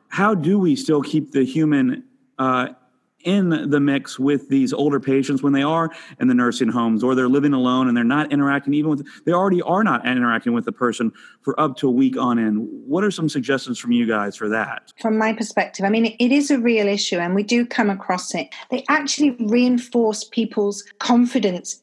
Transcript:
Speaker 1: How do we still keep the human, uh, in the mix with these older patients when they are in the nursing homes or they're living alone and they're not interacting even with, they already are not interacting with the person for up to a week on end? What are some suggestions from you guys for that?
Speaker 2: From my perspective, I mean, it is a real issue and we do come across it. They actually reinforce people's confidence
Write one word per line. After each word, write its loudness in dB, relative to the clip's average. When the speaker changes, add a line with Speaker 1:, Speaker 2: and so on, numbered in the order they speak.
Speaker 1:
How 0
do 2
we 2
still 0
keep -4
the 2
human, 0
uh, -2
in 0
the 2
mix 0
with 0
these 2
older 0
patients 0
when 2
they 2
are 0
in 0
the 4
nursing 2
homes 0
or 2
they're 2
living 2
alone 2
and 2
they're 2
not 0
interacting 0
even 0
with, -6
they 0
already 2
are 0
not 0
interacting 0
with 0
the -4
person -2
for -4
up -2
to -2
a 4
week 2
on 0
end? 0
What 0
are 0
some -2
suggestions -2
from -2
you 2
guys -2
for -6
that? -6
Speaker 2:
From 0
my 0
perspective, -4
I 0
mean, 0
it 2
is 2
a 2
real 2
issue -2
and -2
we 0
do 0
come 0
across -6
it. -6
They -4
actually 0
reinforce 0
people's -2
confidence 0